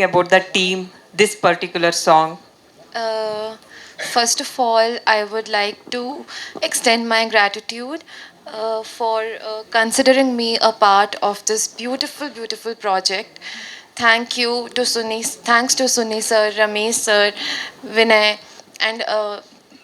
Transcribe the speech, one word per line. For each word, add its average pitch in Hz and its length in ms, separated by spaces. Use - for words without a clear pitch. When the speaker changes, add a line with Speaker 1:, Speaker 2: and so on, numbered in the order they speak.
Speaker 1:
about 175 260
the 185 60
team, 185 220
this 208 120
particular 170 460
song. 160 240
Speaker 2:
Uh, 220 480
first 233 300
of - 60
all, 226 260
I 214 40
would 214 160
like 208 200
to 247 60
extend 226 340
my 226 80
gratitude, 226 680
uh, 220 220
for, 226 220
uh, 220 100
considering 262 520
me 233 100
a - 20
part 202 260
of 202 60
this 214 140
beautiful, 277 460
beautiful 220 340
project. 190 460
Thank 233 380
you 233 100
to 247 60
Suni, 220 260
thanks 240 300
to 262 40
Suni 220 240
sir, 220 120
Ramesh 214 460
sir, 208 160
Vinay, 220 320
and, 226 120
uh, 208 200